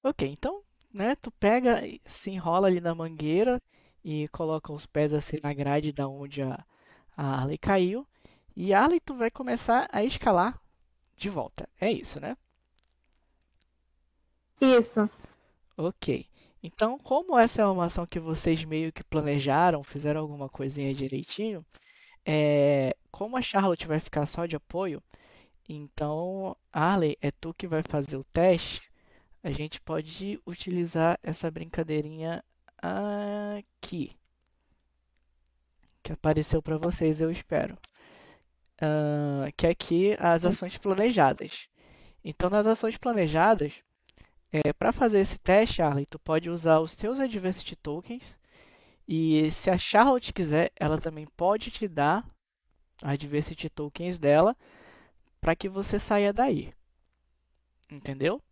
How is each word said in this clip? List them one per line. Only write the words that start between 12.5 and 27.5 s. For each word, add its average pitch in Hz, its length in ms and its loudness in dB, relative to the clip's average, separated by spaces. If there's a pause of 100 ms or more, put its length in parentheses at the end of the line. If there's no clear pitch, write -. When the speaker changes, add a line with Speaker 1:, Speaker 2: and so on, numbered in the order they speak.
Speaker 2:
Isso. 233 480 6 (680)
Speaker 1:
Ok. - 500 -4 (360)
Então, 220 360 -2
como 311 400 0
essa 233 240 4
é 202 40 6
uma 180 200 2
ação 170 200 -4
que - 140 -8
vocês 160 440 -2
meio 156 280 -4
que - 120 -14
planejaram, 147 800 2
fizeram 147 380 -4
alguma 147 280 -8
coisinha 139 460 -4
direitinho, 160 680 -6 (600)
é... 147 720 4 (140)
como 226 260 -6
a 254 60 0
Charlotte 196 460 0
vai 156 120 0
ficar 147 260 -2
só 170 200 -4
de 165 100 -6
apoio, 170 460 -6 (680)
então, 156 880 -6 (160)
Harley, 170 500 2
é 143 100 0
tu 165 220 -12